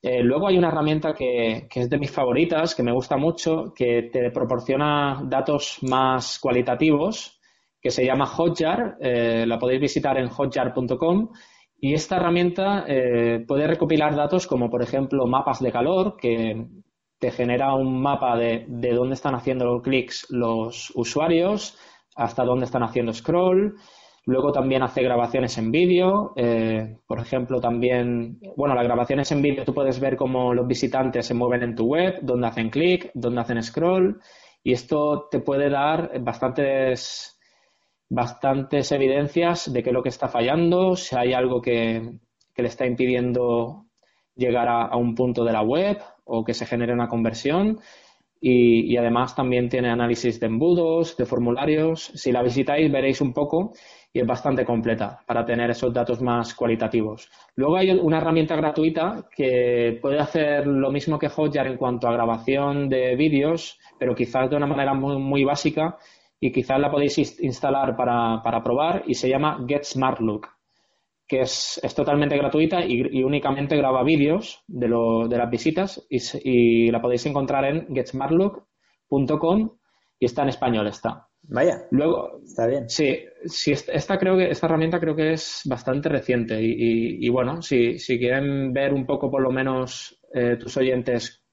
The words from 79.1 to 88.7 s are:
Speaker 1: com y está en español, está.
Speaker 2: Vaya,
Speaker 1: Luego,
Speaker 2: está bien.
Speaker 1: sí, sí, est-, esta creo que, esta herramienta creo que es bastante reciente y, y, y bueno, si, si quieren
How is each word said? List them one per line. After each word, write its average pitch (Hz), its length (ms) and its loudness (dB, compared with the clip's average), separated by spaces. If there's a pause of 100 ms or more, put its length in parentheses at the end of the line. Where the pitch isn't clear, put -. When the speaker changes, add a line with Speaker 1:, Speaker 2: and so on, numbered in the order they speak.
Speaker 1:
com 202 380 0 (420)
y 127 60 2
está 123 180 0
en 135 60 2
español, 117 380 0
está. - 420 -8 (140)
Speaker 2:
Vaya, - 460 0
Speaker 1:
Luego, - 540 0
Speaker 2:
está - 240 -2
bien. 127 200 -2
Speaker 1:
sí, 139 300 0 (280)
sí, - 260 -2
est-, - 180 -2
esta 190 300 -2
creo 190 180 2
que, 180 120 2
esta 147 180 -2
herramienta 160 320 2
creo 160 160 -2
que 156 180 0
es - 320 -8
bastante 131 440 -2
reciente 117 520 0
y, 113 100 2
y, 117 540 0
y 120 40 2
bueno, 127 320 0
si, 120 360 2
si 123 220 -2
quieren 135 540 0